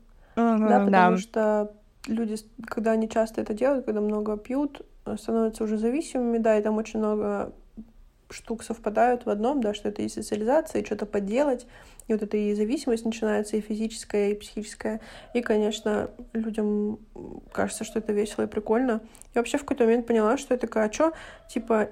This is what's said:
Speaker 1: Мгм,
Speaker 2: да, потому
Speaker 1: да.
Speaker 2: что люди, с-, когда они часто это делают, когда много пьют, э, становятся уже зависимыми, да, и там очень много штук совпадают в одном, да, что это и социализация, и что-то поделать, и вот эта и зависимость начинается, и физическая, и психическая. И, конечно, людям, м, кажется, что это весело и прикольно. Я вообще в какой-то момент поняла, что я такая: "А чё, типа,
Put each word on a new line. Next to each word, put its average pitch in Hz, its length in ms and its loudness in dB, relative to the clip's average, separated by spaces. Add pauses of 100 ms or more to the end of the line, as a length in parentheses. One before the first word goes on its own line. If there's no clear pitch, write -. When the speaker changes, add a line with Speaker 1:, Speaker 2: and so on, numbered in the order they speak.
(360)
Speaker 1:
Мгм, 220 320 4
Speaker 2:
да, 208 180 8
потому 185 300 8
Speaker 1:
да. - 20 2
Speaker 2:
что 214 540 0 (360)
люди, 220 280 -2
с-, 214 100 -12 (220)
когда 226 240 0
они 220 160 2
часто 226 340 0
это - 120 -4
делают, 254 320 2
когда 214 160 -2
много 214 340 0
пьют, 277 460 -4 (240)
э, 214 120 -6
становятся 226 460 0
уже 214 140 0
зависимыми, 240 640 0
да, 220 180 6
и 208 40 4
там 214 160 0
очень 220 220 -4
много 208 540 -2 (760)
штук - 340 -10
совпадают 240 640 2
в 214 40 -2
одном, 233 320 0
да, 208 120 0
что 208 160 -8
это 208 120 -6
и 214 80 -2
социализация, 220 720 0
и 208 40 -8
что-то 214 200 -4
поделать, 233 640 0 (400)
и 226 60 0
вот 208 100 0
эта 208 140 -2
и 208 180 0
зависимость 226 500 0
начинается, 214 500 -2
и 214 60 0
физическая, 214 720 -2
и 208 40 -2
психическая. 214 640 -8 (340)
И, 240 80 0
конечно, 214 680 0 (240)
людям, 208 680 -2 (160)
м, - 260 -14 (100)
кажется, 202 320 -4
что - 160 -6
это 214 140 -4
весело 208 300 0
и 214 40 0
прикольно. 220 540 0 (340)
Я 240 60 4
вообще 240 160 -2
в 285 40 -2
какой-то 247 240 2
момент 233 220 4
поняла, 226 300 4
что - 160 -4
я 247 60 0
такая: 220 260 0
"А 214 40 -2
чё, 320 240 2 (360)
типа, 220 420 0